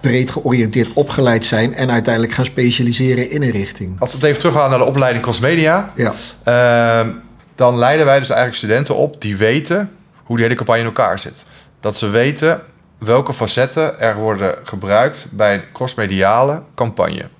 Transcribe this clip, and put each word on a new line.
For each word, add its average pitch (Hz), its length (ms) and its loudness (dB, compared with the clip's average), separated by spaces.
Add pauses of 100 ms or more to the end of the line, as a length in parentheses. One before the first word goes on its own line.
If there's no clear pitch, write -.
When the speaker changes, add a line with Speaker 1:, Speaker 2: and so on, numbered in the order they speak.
Speaker 1:
breed 123 300 0
georiënteerd 120 640 0
opgeleid 127 540 0
zijn 117 280 0
en 127 160 -2
uiteindelijk 117 440 0
gaan 127 100 -2
specialiseren 123 880 0
in 151 120 -4
een 127 80 0
richting. 98 500 -6
Speaker 2:
Als 127 100 -4
we - 60 -6
het 139 100 0
even 147 120 2
teruggaan 143 320 2
naar 127 80 2
de 127 60 4
opleiding 127 380 0
crossmedia, 156 720 2
Speaker 1:
Ja. 113 180 -2 (320)
Speaker 2:
ehm, 117 680 4 (440)
dan 123 240 2
leiden 143 280 4
wij 139 120 6
dus 131 100 -2
eigenlijk 123 300 0
studenten 123 380 0
op 147 240 -2
die 104 160 -6
weten 151 540 0 (340)
hoe 117 120 -4
die 117 80 2
hele 120 120 2
campagne 117 240 0
in 117 60 -2
elkaar 110 320 0
zit. - 280 -12 (340)
Dat 101 180 -4
ze 110 100 -2
weten 147 520 0 (380)
welke 123 360 0
facetten 135 680 -2
er 110 160 0
worden 104 380 -2 (100)
gebruikt 101 680 -2
bij 101 240 2
een 92 80 -4 (100)
crossmediale 117 920 0 (120)
campagne. 95 540 -4 (120)